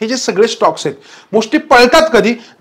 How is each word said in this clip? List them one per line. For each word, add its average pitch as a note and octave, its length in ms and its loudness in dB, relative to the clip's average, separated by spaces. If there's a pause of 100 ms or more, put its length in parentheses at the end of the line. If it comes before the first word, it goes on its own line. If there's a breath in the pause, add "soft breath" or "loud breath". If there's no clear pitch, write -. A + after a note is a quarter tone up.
हे A3 80 -6
जे B3+ 80 -4
सगळे A3 320 -2
stocks - 380 -4
आहेत C#3 100 -6 (380 loud breath)
mostly A3+ 260 -2
पळतात C4+ 520 2
कधी, A3+ 220 2 (260 loud breath)